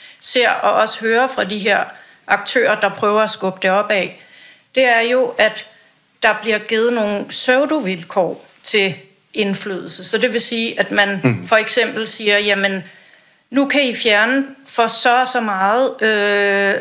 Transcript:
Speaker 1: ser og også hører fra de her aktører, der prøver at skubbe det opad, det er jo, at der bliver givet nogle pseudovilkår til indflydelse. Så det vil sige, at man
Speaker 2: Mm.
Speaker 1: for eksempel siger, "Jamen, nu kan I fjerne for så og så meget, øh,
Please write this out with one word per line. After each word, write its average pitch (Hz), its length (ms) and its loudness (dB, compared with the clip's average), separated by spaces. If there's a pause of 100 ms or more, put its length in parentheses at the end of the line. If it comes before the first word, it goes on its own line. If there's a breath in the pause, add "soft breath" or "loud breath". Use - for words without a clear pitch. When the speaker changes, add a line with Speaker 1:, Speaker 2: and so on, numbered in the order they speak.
(200 loud breath)
Speaker 1:
ser - 300 2
og 202 240 0
også 214 260 0
hører 233 280 2
fra 220 160 -2
de 202 160 -6
her 196 240 0 (440 loud breath)
aktører, 208 520 0
der 202 100 2
prøver 208 320 0
at 214 80 2
skubbe 190 320 -4
det 190 100 2
opad, 202 360 0 (680 loud breath)
det 262 80 4
er 233 180 4
jo, 247 360 0
at 214 280 0 (580 soft breath)
der 220 180 4
bliver 214 180 -2
givet 220 340 0
nogle 208 360 -2
pseudovilkår 208 1160 -2 (180)
til 196 320 0 (380)
indflydelse. 196 720 -6
Så - 140 -4
det 233 160 0
vil 233 80 0
sige, 226 380 -2
at 196 120 -2
man 202 320 0
Speaker 2:
Mm. 117 240 0
Speaker 1:
for 233 80 2
eksempel 220 520 0
siger, 208 300 0
"Jamen, 196 460 -2 (640 loud breath)
nu 269 180 0
kan 277 160 2
I 247 120 -2
fjerne 233 500 2 (220)
for 226 200 0
så 247 340 2
og 254 60 0
så 254 140 -2
meget, 214 600 0
øh, 202 800 2